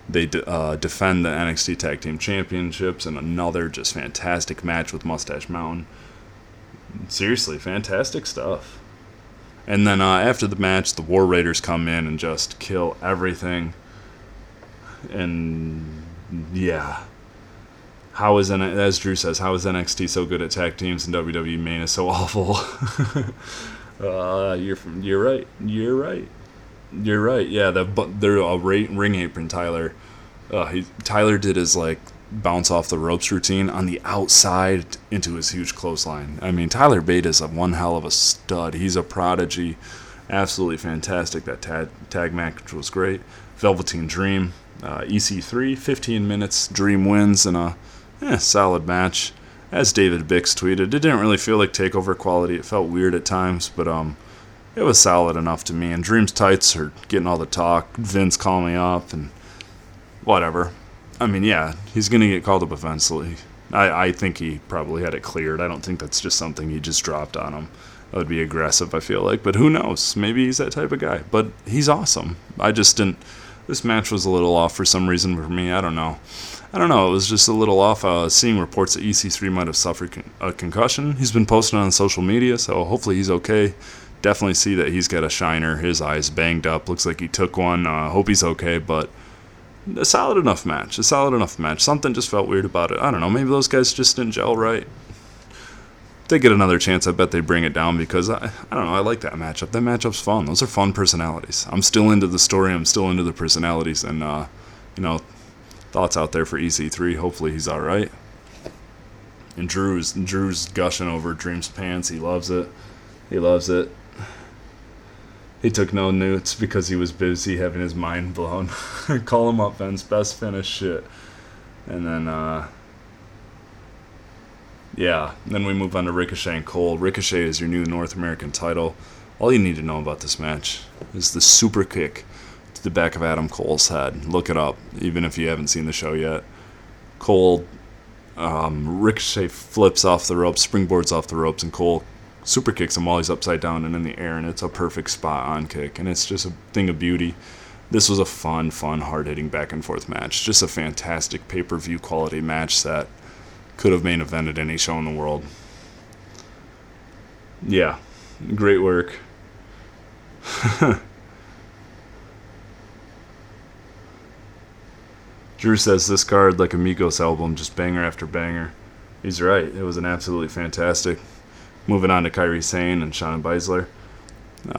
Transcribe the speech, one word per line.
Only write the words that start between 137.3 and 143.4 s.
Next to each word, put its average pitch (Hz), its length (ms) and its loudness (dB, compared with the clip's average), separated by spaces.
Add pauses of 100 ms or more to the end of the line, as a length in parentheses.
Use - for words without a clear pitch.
um, 80 640 -2
Ricochet 107 480 0
flips - 560 4
off 90 240 4
the 90 80 -2
ropes, 87 280 2
springboards 90 460 2
off 82 160 -2
the - 80 -10
ropes, 80 300 -2
and 82 80 -8
Cole 85 320 0 (400)
super - 280 2
kicks - 240 -2
him 87 80 0
while 87 140 2
he's 82 100 -2
upside 85 320 -2